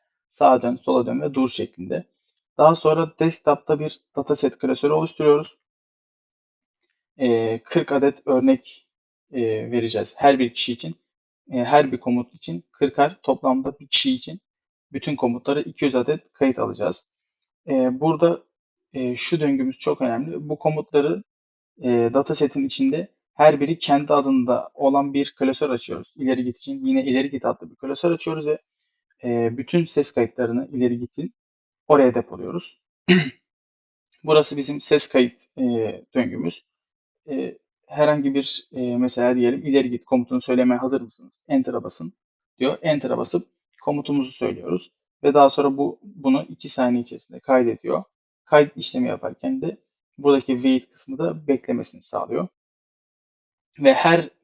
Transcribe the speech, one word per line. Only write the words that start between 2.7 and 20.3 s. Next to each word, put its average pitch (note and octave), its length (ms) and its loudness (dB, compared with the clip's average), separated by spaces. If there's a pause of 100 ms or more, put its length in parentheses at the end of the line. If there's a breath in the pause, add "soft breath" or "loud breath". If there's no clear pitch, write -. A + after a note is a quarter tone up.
sonra D#3+ 440 0
desktop'ta D#3+ 600 0
bir D3+ 200 -8 (160)
dataset C#3 420 -2
klasörü C3 340 0
oluşturuyoruz. D#3 640 2 (1600)
E, A2+ 460 2
kırk - 300 -2
adet C#3 340 2
örnek, C3 640 0 (440)
e, A2+ 380 -4
vereceğiz A2+ 460 -4
her C#3 220 4
bir B2 160 0
kişi - 180 -4
için. E2 220 -10 (560)
E, B2 140 -2
her C3+ 280 2
bir B2 80 -8
komut B2 340 -2
için E3+ 360 -10
kırkar, D3 520 0
toplamda - 560 -2
bir C#3+ 80 -20
kişi - 280 0
için - 260 -12 (520)
bütün C#3 240 -6
komutlara B2+ 440 -2
iki - 240 -6
yüz B2+ 100 0
adet - 380 -2
kayıt C3+ 260 0
alacağız. G#2+ 500 -4 (580)
E, C3 340 0
burada, E3 420 2 (500)
e, B2 240 -4
şu E3 240 -4
döngümüz C3+ 380 0
çok - 240 -2
önemli. F3 460 -6